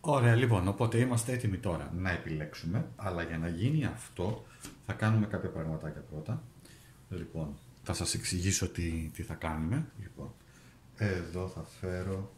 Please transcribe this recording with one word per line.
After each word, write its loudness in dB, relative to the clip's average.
Ωραία, 6
λοιπόν, 6
οπότε 2
είμαστε 4
έτοιμοι 0
τώρα -2
να 0
επιλέξουμε, -2
αλλά -2
για -2
να 0
γίνει 2
αυτό -4
θα -4
κάνουμε 4
κάποια -4
πραγματάκια -6
πρώτα. -8
Λοιπόν, -6
θα -4
σας -2
εξηγήσω 2
τι, -2
τι -8
θα -6
κάνουμε. 0
Λοιπόν, -12
εδώ -2
θα -10
φέρω -4